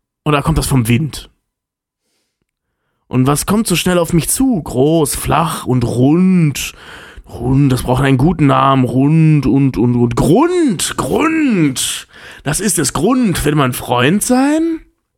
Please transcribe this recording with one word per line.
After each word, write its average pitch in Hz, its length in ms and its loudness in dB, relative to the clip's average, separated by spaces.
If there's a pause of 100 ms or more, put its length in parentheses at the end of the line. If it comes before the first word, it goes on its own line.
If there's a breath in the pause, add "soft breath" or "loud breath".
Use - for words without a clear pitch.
(240)
Und 151 100 0
da 143 80 0
kommt - 160 0
das - 100 -2
vom 123 200 0
Wind. 120 420 -2 (1800)
Und 127 200 0
was 147 180 0
kommt 214 220 0
so 175 100 0
schnell 180 220 0
auf 165 120 -2
mich 165 160 0
zu? 254 340 -2
Groß, 147 540 0
flach 156 500 -4
und 123 200 0
rund. 160 880 0 (560 loud breath)
Rund, 131 420 0
das 117 120 -2
braucht 127 200 0
einen 135 140 2
guten 156 300 2
Namen. 135 360 2
Rund 143 640 2
und, 135 320 2
und, 120 180 2
und. 120 200 2
Grund, 277 840 0
Grund. 240 1120 -2 (360 loud breath)
Das 143 160 -4
ist 196 200 -2
es. 139 140 -2
Grund, 226 520 0
will 151 100 0
mein 131 180 0
Freund 139 500 0
sein? 302 560 0 (380)